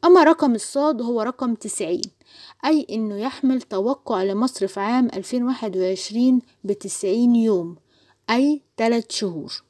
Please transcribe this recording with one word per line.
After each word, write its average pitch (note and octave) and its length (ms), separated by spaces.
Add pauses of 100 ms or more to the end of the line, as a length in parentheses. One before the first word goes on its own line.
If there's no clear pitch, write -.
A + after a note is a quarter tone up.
أما F4 200
رقم D4+ 300
الصاد C#4 480
هو A#3 200
رقم B3 320
تسعين، F3+ 560 (540)
أي D4+ 260
إنه G#3+ 260
يحمل B3+ 460
توقع G3+ 600
لمصر G3+ 440
في G3 140
عام A#3+ 340
ألفين A#3+ 300
واحد A3+ 320
وعشرين G#3+ 680 (220)
بتسعين G3+ 720
يوم، F#3 400 (540)
أي C#4 320 (140)
تلات A#3 360
شهور E3 580